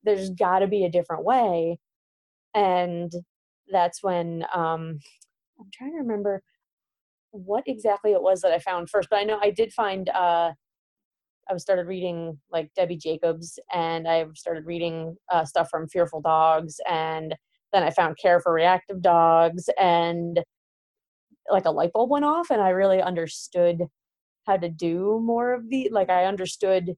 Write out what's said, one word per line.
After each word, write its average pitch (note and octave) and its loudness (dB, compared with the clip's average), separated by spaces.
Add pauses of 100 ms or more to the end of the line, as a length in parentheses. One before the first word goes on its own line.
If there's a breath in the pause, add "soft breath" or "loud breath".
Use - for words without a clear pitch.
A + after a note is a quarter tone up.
There's G3 0
gotta F#3 2
be G3 0
a F3 -2
different E3 -2
way." F3+ 0 (760)
And F3+ 0 (580)
that's F3 0
when, E3+ -2 (100)
um, E3 -4 (640 soft breath)
I'm G3 -20
trying C4+ -12
to E4 -10
remember G3+ -4 (920)
what G3+ -6
exactly G#3+ 0
it F3+ 2
was F#3 2
that F3+ 2
I F3 2
found F3 -6
first, F#3+ -2
but G#3+ 2
I G3+ 0
know G#3+ -2
I G#3 2
did G#3+ -2
find, F#3+ -4
uh, E3+ 2 (1000)
I F#3 -2
started F3+ -2
reading, E3+ -6 (100)
like, E3 -4
Debbie F3 -2
Jacobs, D#3+ -4 (160)
and E3 -2
I E3 2 (120)
started D#3+ -8
reading, E3 -6 (140)
uh, E3 2
stuff E3 -2
from D#3+ -6
Fearful E3+ -2
Dogs, D#3+ 2 (120)
and D#3+ -4 (380)
then F#3 4
I D#3 2
found E3 2
Care F3 4
for E3+ 0
Reactive F3+ 2
Dogs, E3 4 (100)
and, E3+ 2 (1080)
like, F#3+ 2
a D#3+ 2
light E3 0
bulb A#3 0
went C#4+ 2
off, D#4+ 0
and G#3+ 2
I F#3+ 4
really F#3+ 2
understood F3 0 (640)
how G3 2
to E3+ -4
do F3 -2
more A#3 0
of A#3 -6
the, C4 -2
like, F#3+ 0
I F3+ 4
understood F#3 -2